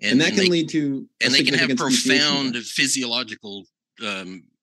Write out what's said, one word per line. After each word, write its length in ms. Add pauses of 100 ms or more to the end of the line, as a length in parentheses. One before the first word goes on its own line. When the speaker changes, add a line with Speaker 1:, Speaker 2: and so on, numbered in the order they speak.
Speaker 1:
And 100
Speaker 2:
and, 100
Speaker 1:
that 100
Speaker 2:
and 40
Speaker 1:
can 80
Speaker 2:
they, 60
Speaker 1:
lead 220
to 360 (140)
a 60
Speaker 2:
and 60
they 120
can 80
have 160
Speaker 1:
significant 100
mutation 300 (180)
Speaker 2:
profound 300
Speaker 1:
event. 80
Speaker 2:
physiological, 1000 (420)
um, 380 (200)